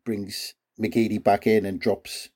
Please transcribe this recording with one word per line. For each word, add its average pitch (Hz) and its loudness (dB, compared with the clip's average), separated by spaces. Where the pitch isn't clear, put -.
brings 101 -8
McGeady 107 0
back 101 4
in 107 4
and 95 -6
drops - -4